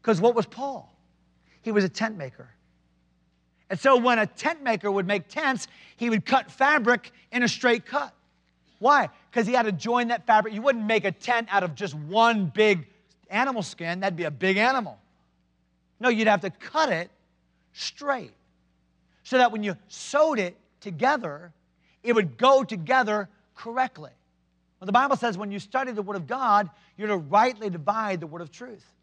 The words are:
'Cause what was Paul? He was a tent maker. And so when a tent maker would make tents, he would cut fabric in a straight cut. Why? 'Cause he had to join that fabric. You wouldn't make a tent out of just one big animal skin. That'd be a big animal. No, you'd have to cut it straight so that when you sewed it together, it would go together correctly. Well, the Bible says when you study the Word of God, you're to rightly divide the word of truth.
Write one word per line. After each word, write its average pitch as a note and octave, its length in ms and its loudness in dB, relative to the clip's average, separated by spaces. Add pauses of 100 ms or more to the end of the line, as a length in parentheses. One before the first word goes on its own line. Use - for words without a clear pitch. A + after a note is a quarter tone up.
'Cause G3+ 180 2
what A#3 140 4
was A3 120 -2
Paul? C4+ 460 -12 (680)
He A3+ 80 -6
was G#3 140 2
a F#3 40 0
tent A3 280 -4
maker. C#3 320 -14 (1200)
And F#3+ 100 -6
so C4+ 180 6
when A#3+ 240 2
a G#3+ 60 2
tent D#4 360 -6
maker G#3+ 280 -2
would G3 180 0
make G3+ 200 -2
tents, C#4 380 -4 (300)
he A#3+ 120 -4
would A3 160 0
cut B3+ 260 0
fabric C4+ 600 2 (220)
in B3 100 0
a A#3+ 60 2
straight A#3+ 360 0
cut. - 300 -6 (640)
Why? A#3+ 320 4 (220)
'Cause G#3 140 0
he A#3+ 80 -2
had A#3+ 100 2
to G#3+ 80 0
join A#3 360 -2
that A#3 160 -4
fabric. G#3+ 300 2
You G#3+ 80 -6
wouldn't A#3+ 220 0
make G#3+ 200 0
a G3 60 0
tent A#3 400 -4
out F#3+ 140 0
of E3 100 -6
just E3 200 -8
one G3+ 520 2
big G3 400 2 (420)
animal A#3 340 -2
skin. E3+ 380 -8
That'd F#3+ 160 -2
be E3+ 80 -6
a D#3 60 -4
big F#3 260 0
animal. A3 420 0 (1000)
No, A#3+ 100 0
you'd A3 200 2
have G3+ 140 4
to G3 80 -6
cut D4 420 -2
it E3+ 180 -6 (640)
straight B3+ 600 -8 (920)
so B3+ 140 0
that B3 120 6
when G#3+ 140 -6
you F#3 120 -4 (120)
sewed D4+ 500 0
it F3+ 180 -4 (240)
together, F3 720 -4 (520)
it A#3+ 80 0
would F#3 260 0
go C4+ 240 6
together G#3+ 680 0 (280)
correctly. A#3 560 -6 (680)
Well, F#3 80 -12
the G3+ 60 -4
Bible C4+ 240 4
says A#3 200 -2
when G3+ 140 -8
you G3+ 80 -8
study C4 320 -4
the G#3 120 -6
Word G#3 140 -8
of D3+ 120 -8
God, G#3+ 420 2 (260)
you're G#3 120 -8
to G3+ 80 0
rightly G#3 520 2
divide F#3+ 520 -4
the D#3+ 80 -12
word E3+ 140 -14
of D#3+ 100 -16
truth. A#3+ 320 -20 (180)